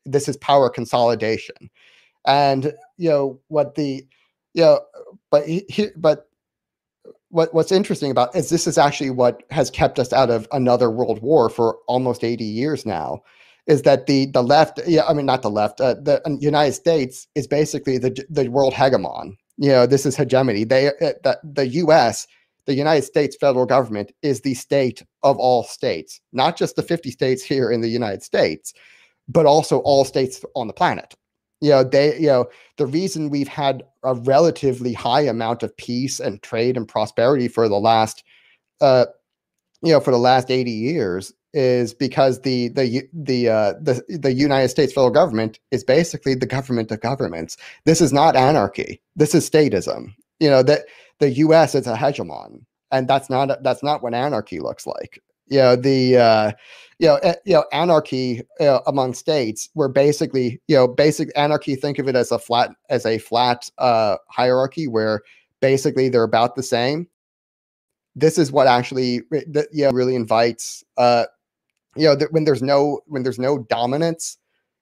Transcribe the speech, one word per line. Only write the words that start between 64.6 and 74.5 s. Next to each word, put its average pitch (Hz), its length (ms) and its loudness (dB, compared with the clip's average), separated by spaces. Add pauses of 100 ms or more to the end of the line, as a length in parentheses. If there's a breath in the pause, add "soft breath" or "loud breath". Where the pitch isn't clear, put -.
where 110 320 -2 (400 soft breath)
basically 135 480 0
they're 123 140 2
about 113 340 0
the 131 60 -8
same. 135 440 -2 (1080)
This 160 220 2
is 143 120 2
what 139 160 2
actually 123 540 0 (100)
re-, 147 180 -4
that, 147 240 -4
you 147 120 -2
know, 135 60 4
really 127 260 0
invites, 117 640 -2 (140)
uh, 120 300 2 (680)
you 156 120 0
know, 143 100 6
that 151 160 -4
when 160 120 0
there's 135 180 0
no, 143 440 0
when 139 160 -8
there's 123 160 -4
no 135 200 -2
dominance, 127 800 -4 (440)